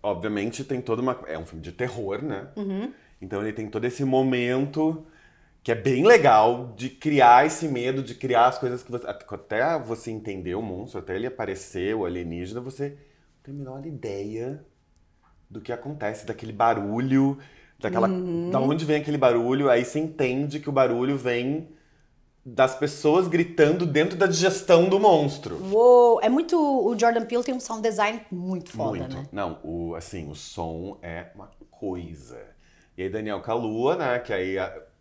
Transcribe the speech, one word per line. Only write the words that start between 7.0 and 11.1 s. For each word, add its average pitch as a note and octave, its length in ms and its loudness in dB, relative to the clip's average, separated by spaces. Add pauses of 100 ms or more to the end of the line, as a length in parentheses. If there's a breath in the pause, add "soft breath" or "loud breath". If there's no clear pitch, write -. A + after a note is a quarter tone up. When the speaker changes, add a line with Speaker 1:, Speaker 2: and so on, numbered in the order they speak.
Speaker 1:
esse D#3 220 -4
medo, C3 340 -2
de A#2 120 -10
criar B2 340 2
as B2+ 100 -2
coisas B2 240 -6
que - 80 -18
você, A#2+ 160 -8
at-, - 180 -10 (100)
até C3+ 440 -2
você A2+ 320 -8
entender G2 440 -8
o G#2 80 -4
monstro, G2 380 -10
até F#2 160 -8